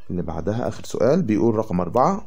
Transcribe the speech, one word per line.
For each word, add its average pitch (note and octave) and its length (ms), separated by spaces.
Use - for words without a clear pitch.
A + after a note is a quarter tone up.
اللي F2 120
بعدها E2 460
آخر - 160
سؤال، D3+ 380
بيقول A2 340
رقم F2+ 260
أربعة. C#3 460